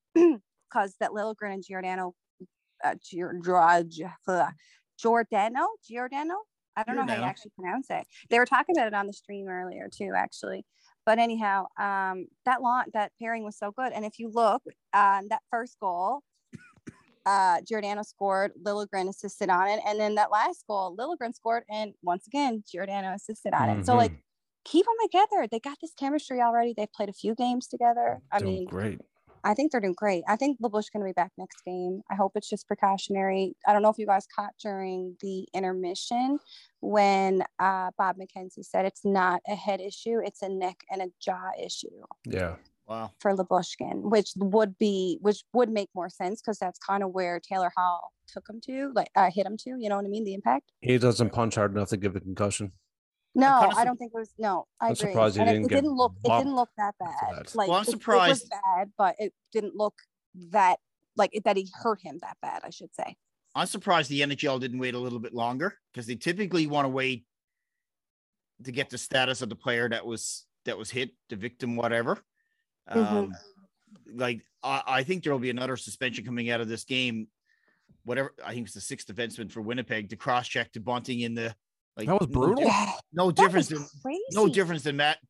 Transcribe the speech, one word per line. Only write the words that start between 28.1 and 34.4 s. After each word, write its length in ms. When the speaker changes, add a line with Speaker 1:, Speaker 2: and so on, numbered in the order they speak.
Speaker 1:
I 60
Speaker 3:
Doing 160
Speaker 1:
mean, 120
Speaker 3:
great. 340
Speaker 1:
I 100
think 180
they're 80
doing 140
great. 340
I 80
think 240
Labush's 300
gonna 140
be 80
back 240
next 280
game. 440
I 60
hope 220
it's 120
just 200
precautionary. 880
I 60
don't 100
know 60
if 100
you 80
guys 220
caught 340